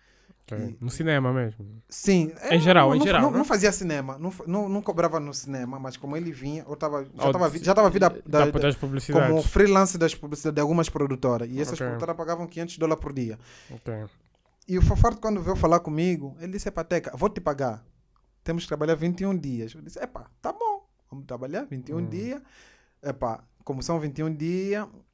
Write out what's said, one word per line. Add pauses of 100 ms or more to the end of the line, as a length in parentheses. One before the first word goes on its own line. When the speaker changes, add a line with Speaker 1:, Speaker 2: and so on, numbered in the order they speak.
(500)
Speaker 1:
Ok.
Speaker 2:
E
Speaker 1:
No
cinema
mesmo?
Speaker 2:
Sim. (180)
Speaker 1:
Em
Speaker 2:
É,
Speaker 1:
geral,
Speaker 2:
não,
Speaker 1:
em
Speaker 2:
não,
Speaker 1:
geral,
Speaker 2:
não,
Speaker 1:
né?
Speaker 2:
não
fazia
cinema,
não
fa-,
não,
não
cobrava
no
cinema,
mas
como
ele
vinha,
eu
tava,
já
Speaker 1:
Ou
Speaker 2:
tava
Speaker 1:
de-,
Speaker 2:
vi-,
já
tava
vida (160)
Speaker 1:
da,
Speaker 2:
da,
Speaker 1:
das
Speaker 2:
da,
Speaker 1:
publicidades.
Speaker 2:
como
freelance
das
publicidades
de
algumas
produtoras.
E
essas
Speaker 1:
Ok.
Speaker 2:
produtoras
pagavam
quinhentos
dólares
por
dia. (340)
Speaker 1:
Ok. (640)
Speaker 2:
E
o
Fofarto,
quando
veio
falar
comigo,
ele
disse,
"Epa,
Teca,
vou
te
pagar. (560)
Temos
que
trabalhar
vinte
e
um
dias."
Eu
disse,
"Epa, (100)
tá
bom, (240)
vamos
trabalhar
vinte
e
um
Speaker 1:
Hum.
Speaker 2:
dias. (640)
Epa, (220)
como
são
vinte
e
um
dias, (260)